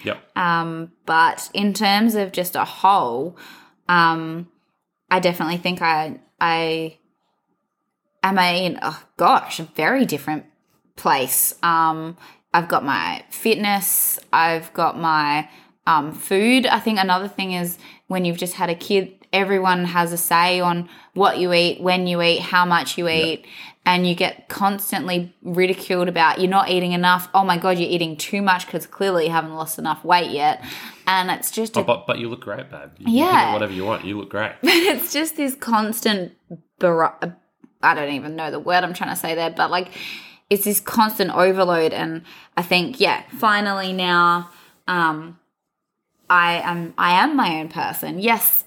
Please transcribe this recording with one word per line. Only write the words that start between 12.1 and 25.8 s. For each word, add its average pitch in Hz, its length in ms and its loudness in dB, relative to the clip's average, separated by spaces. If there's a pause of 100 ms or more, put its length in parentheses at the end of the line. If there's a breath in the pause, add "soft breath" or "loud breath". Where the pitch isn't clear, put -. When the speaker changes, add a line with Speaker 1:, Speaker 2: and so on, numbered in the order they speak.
Speaker 2:
I've 170 120 0
got 165 180 0
my 90 460 -4
fitness, - 880 0 (120)
I've 165 420 0
got 165 260 0
my, 151 500 0 (380 loud breath)
um, 156 260 2
food. 226 540 2
I - 120 4
think 214 200 -2
another 185 280 0
thing 190 260 -6
is 175 260 -4 (280 loud breath)
when 185 180 -2
you've 170 120 -2
just 180 160 -6
had 175 160 -4
a 170 60 0
kid, 190 360 -2 (220)
everyone 185 520 2
has 175 280 0
a 170 40 -4
say 175 420 2
on 175 280 0 (280 loud breath)
what 190 240 2
you 180 120 0
eat, 170 300 2
when 180 240 2
you 175 160 0
eat, 170 200 2
how 180 220 2
much 170 320 0
you 175 120 -2
Speaker 1:
Yeah. 160 80 0 (100)
Speaker 2:
eat, 160 200 -4 (420 loud breath)
and 180 200 2
you 175 60 2
get - 360 -4
constantly 185 920 -2
ridiculed 185 640 0